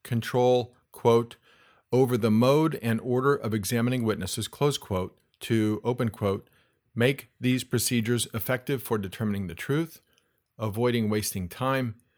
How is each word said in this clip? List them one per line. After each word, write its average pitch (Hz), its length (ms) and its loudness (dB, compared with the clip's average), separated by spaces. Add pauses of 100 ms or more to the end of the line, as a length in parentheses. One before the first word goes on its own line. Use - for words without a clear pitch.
control, 123 720 2 (160)
quote, 117 460 2 (560)
"over 123 260 4
the 110 140 2
mode 139 500 4
and 117 180 0
order 127 320 0
of 113 220 -2
examining 117 480 0
witnesses," 110 460 -2
close 143 280 0
quote, 92 400 -6 (220)
to, 107 460 0
open 120 240 -2
quote, 101 420 -4 (460)
"make 127 320 0 (120)
these 127 220 0
procedures 120 720 0
effective 123 480 -4
for 113 160 -2
determining 98 480 -4
the 80 80 -10
truth, 156 460 -4 (580)
avoiding 113 500 0
wasting 101 400 -2
time, 131 460 -4 (240)